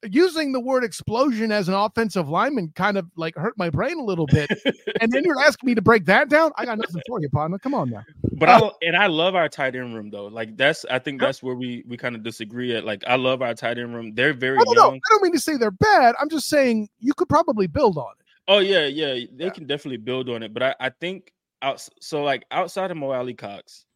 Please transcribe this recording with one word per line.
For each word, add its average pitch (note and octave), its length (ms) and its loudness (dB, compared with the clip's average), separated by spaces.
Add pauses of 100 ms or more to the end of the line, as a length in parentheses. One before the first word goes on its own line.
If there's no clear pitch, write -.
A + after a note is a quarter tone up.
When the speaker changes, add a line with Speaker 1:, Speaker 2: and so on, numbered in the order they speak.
Speaker 1:
using D4+ 480 2
the C4 80 0
word B3+ 240 0
explosion A3+ 680 0
as G#3 160 0
an F#3 60 0
offensive G3+ 560 -2
lineman G3 460 -2
kind G3+ 220 0
of, F3 180 -6
like, E3 200 -6
hurt F#3 220 -6
my F3+ 140 -2
brain B3 280 -2
a C#4 40 -6
little F3 240 -2
bit. D3 240 4
Speaker 2:
<laughs> - 100 -4 (400)
Speaker 1:
And A3+ 100 2
then C4+ 140 0
you're C#4+ 160 2
asking C#4 260 2
me A#3+ 80 2
to A3 60 0
break G#3+ 240 4
that A#3 240 4
down? D4+ 280 4
I A3 80 -4
got A3+ 120 -4
nothing - 280 -6
for A3+ 140 -6
you, D3+ 100 -4
partner. D#3+ 300 -2
Come C4+ 140 -4
on E3 160 0
now. G#2+ 140 -10 (340)
Speaker 2:
But D#3 100 4
Speaker 1:
Uh, A3 200 8
Speaker 2:
I, - 200 -6
and E3 80 0
I G3+ 120 4
love F3 280 0
our E3 140 2
tight C3 260 -4
end B2 180 -8
room, G#2+ 160 -12
though. G2+ 180 -10
Like, A2 280 -10
that's, C#3 340 0
I B2+ 100 0
think C3+ 220 -8
Speaker 1:
Yep. C3+ 60 2
Speaker 2:
that's C#3 160 -4
where B2+ 120 -4
we, B2 300 -8
we A#2+ 120 -12
kinda A#2+ 220 -8
disagree A#2 560 -6
at. G2 100 -4
Like, G#2 200 -6
I B2 120 2
love B2+ 240 0
our A#2+ 120 -4
tight A#2+ 240 -6
end A#2+ 160 -10
room. A#2 220 -12
They're B2+ 180 2
very C3 240 -2
Speaker 1:
No, A4+ 100 6
no, B4 60 0
no. A#4 180 8
Speaker 2:
young. - 40 -6
Speaker 1:
I C4 140 -8
don't G#4 140 4
mean F4+ 100 2
to D#4 60 2
say D#4 180 -2
they're A3+ 140 0
bad. C4+ 500 6
I'm D4+ 80 -4
just D4+ 180 -4
saying A#3+ 400 2 (120)
you B3+ 140 0
could F4+ 140 0
probably C#4+ 400 2
build F#3 300 2
on B2+ 80 -6 (140)
it. - 60 -20 (220)
Speaker 2:
Oh, G3+ 120 6
yeah, F#3 260 2
yeah. C#3+ 280 -2
They B2 140 -6 (180)
Speaker 1:
Yeah. F#3+ 40 -2
Speaker 2:
can D#3+ 180 -14
definitely C#3 300 -6
build B2+ 320 -4
on A2+ 140 -6
it. G#2+ 100 -12
But A#2+ 100 -2
I, C3 160 0
I C3 100 -4
think F3 440 -10 (280)
outs-, - 280 -6 (100)
so, D3 240 -6
like, C3+ 280 -2
outside F#3 380 -4
of F3 80 -8
Mo C3+ 140 -4
Alley-Cox B2 760 -10 (100)